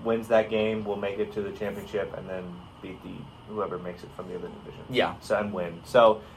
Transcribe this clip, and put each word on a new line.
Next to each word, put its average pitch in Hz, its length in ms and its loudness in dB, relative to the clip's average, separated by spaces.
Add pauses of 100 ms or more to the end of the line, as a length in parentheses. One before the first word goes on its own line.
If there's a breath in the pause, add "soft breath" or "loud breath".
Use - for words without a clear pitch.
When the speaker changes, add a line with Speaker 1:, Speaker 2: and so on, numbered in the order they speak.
Speaker 1:
wins 113 260 2
that 110 220 6
game 107 340 2
will 101 120 0
make 98 220 -2
it 104 160 0
to 104 80 -2
the 98 100 -4
championship 101 640 -4
and 95 120 -10
then 92 160 -6 (380)
beat - 220 -12
the, 92 80 -10 (360)
whoever 98 300 -4
makes 87 240 -8
it - 140 -14
from 95 120 -10
the 90 60 -8
other 87 140 -8
division. - 420 -14
Speaker 2:
Yeah. 110 300 2
Speaker 1:
So, - 180 0
and 104 140 -2
win. 85 320 -4
So, 113 380 8 (140 loud breath)